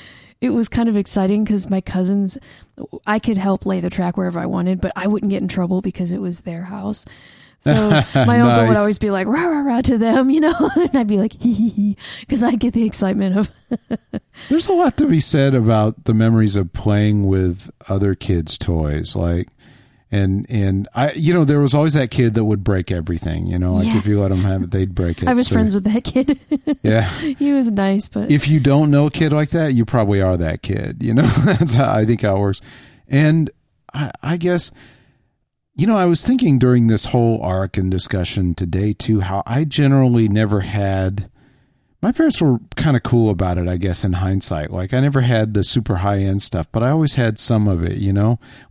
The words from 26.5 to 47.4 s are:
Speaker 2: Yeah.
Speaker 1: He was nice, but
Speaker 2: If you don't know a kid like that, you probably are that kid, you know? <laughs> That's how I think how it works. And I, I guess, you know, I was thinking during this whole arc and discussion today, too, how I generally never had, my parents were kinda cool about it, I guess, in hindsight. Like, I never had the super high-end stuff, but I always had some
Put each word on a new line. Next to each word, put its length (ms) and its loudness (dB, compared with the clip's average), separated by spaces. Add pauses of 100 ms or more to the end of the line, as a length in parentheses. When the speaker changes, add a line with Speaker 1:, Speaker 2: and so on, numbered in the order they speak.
Speaker 2:
Yeah. 260 2 (100)
Speaker 1:
He 340 -2
was 180 0
nice, 360 0
but 220 -6
Speaker 2:
If 180 2
you 120 4
don't 320 4
know 160 4
a 40 -2
kid 220 0
like 160 0
that, 240 0
you 120 2
probably 360 2
are 160 2
that 240 -4
kid, 400 -6
you 140 0
know? 80 6
<laughs> 220 2
That's 280 2
how 180 2
I 140 2
think 160 0
how 140 2
it 40 0
works. 220 -2 (460)
And 420 2 (440)
I, 180 -6 (100)
I 160 -4
guess, 320 -2 (1080)
you 120 0
know, 100 4
I 80 2
was 180 2
thinking 360 2
during 280 6
this 180 2
whole 360 0
arc 360 -2
and 120 0
discussion 640 -2
today, 400 -2
too, 280 0
how 260 -4
I 160 -2
generally 640 2
never 320 0
had, 680 -4 (760)
my 80 2
parents 280 0
were 200 2 (160)
kinda 240 0
cool 320 2
about 260 -2
it, 100 -2
I 100 -2
guess, 260 -4
in 100 0
hindsight. 560 -2
Like, 240 -6
I 60 2
never 220 2
had 340 0
the 80 2
super 320 -2
high-end 480 -2
stuff, 280 -4
but 120 -2
I 80 0
always 240 0
had 240 0
some 280 0